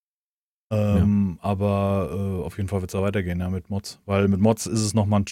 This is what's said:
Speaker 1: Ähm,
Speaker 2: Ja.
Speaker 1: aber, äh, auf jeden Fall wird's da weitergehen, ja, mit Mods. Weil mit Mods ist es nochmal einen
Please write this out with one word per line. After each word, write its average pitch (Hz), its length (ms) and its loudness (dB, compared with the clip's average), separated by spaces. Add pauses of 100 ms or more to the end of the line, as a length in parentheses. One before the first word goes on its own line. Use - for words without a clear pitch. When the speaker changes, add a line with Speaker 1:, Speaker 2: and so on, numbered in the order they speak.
(720)
Speaker 1:
Ähm, 101 680 2
Speaker 2:
Ja. - 100 -10
Speaker 1:
aber, 98 640 0
äh, 95 320 -4
auf - 140 -10
jeden 98 100 -4
Fall 95 140 -4
wird's 90 100 -8
da 95 80 -2
weitergehen, 95 400 -2
ja, 90 80 -4
mit 92 220 -6
Mods. - 340 -8
Weil 98 240 2
mit 98 120 2
Mods 110 260 2
ist 110 140 -2
es 107 120 0
nochmal 104 280 2
einen 98 120 -2